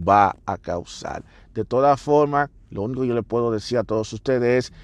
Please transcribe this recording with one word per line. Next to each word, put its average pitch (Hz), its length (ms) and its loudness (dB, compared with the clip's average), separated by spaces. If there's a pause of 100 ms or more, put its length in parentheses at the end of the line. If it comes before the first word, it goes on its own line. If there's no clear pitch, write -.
va 101 280 4 (100)
a 98 100 -4
causar. - 640 -10 (320)
De 110 100 -4
todas 135 360 2
formas, 147 480 2 (220)
lo 98 100 -8
único 127 220 -6
que 127 60 -2
yo 120 60 -2
le 117 80 0
puedo 117 300 -2
decir 110 240 -4
a 110 80 0
todos 107 300 -4
ustedes 123 540 0
es - 40 -20 (120)